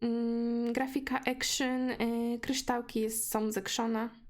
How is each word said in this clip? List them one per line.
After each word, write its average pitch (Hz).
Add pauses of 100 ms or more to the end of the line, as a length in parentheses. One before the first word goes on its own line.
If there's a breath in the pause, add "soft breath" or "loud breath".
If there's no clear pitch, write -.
mm, 233
grafika 262
Action, 254
y, 233
kryształki 247
jest, 220
są 214
z 214
Actiona. 226 (200)